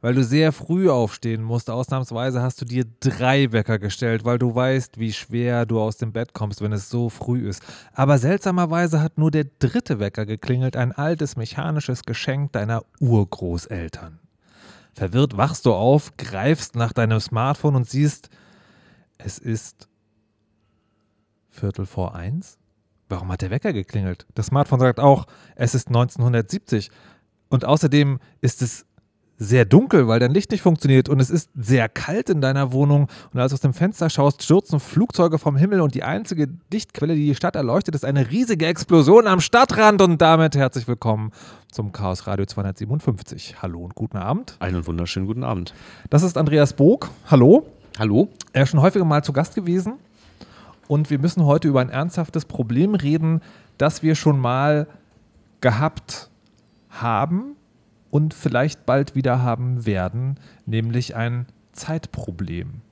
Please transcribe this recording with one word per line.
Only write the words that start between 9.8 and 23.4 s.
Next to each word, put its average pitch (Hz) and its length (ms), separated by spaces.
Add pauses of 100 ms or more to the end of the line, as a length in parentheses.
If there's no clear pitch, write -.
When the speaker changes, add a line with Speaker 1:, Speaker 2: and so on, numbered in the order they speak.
Speaker 1:
Wecker 104 260
geklingelt, 123 520
ein 123 160
altes 156 440
mechanisches 135 680
Geschenk 135 480
deiner 110 320 (160)
Urgroßeltern. 87 1200 (720)
Verwirrt 110 440
wachst 139 300
du 120 60
auf, 123 440
greifst 120 600
nach 117 160
deinem 113 260
Smartphone 135 560
und 123 160
siehst, 147 400 (880)
es - 200
ist - 500 (1600)
Viertel 101 360
vor - 280
eins? 104 440 (520)
Warum 92 200
hat 92 120